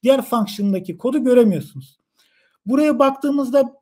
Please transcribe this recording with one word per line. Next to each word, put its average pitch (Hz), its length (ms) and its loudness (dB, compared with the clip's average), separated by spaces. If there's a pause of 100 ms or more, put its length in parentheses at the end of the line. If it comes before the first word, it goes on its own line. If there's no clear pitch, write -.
diğer 254 180 4
function'daki 202 760 -4
kodu 262 260 -4
göremiyorsunuz. 226 760 0 (640)
Buraya 277 340 0
baktığımızda, 277 840 0